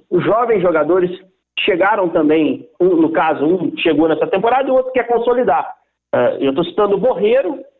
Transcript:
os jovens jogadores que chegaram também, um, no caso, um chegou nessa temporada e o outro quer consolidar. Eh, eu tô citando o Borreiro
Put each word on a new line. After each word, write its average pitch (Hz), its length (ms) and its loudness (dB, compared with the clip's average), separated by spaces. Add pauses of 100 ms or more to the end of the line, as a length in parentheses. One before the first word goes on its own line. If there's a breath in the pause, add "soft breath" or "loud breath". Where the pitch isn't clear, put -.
(100)
os 175 140 0
jovens 220 360 0
jogadores 175 500 2 (460)
que - 80 -6
chegaram 196 460 0
também, 151 580 0 (120)
um, 180 160 4
no 160 140 2
caso, 156 360 -2
um 170 320 -2
chegou 160 300 0
nessa - 180 0
temporada 240 420 0
e - 20 -4
o 262 40 2
outro 262 180 0
quer 233 140 -2
consolidar. 233 680 0 (400)
Eh, 123 260 0
eu 135 140 0
tô 170 100 0
citando 202 320 0
o 180 40 -4
Borreiro 247 600 0 (200)